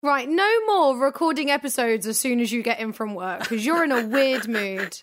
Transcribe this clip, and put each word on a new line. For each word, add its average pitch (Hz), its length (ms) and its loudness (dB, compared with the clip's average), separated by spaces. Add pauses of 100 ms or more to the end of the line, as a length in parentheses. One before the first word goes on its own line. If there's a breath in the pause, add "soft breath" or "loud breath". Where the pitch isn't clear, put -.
Right, 277 260 0
no 415 380 2
more 320 320 4
recording 277 500 0
episodes 247 560 0
as 220 140 -2
soon 247 200 0
as 240 120 0
you 233 100 -2
get 226 180 -2
in 220 140 -6
from 214 220 -8
work, 185 260 -6
'cause 220 240 -4
you're 330 180 2
in 302 80 0
a 240 160 0
weird 262 400 0
mood. 196 560 -6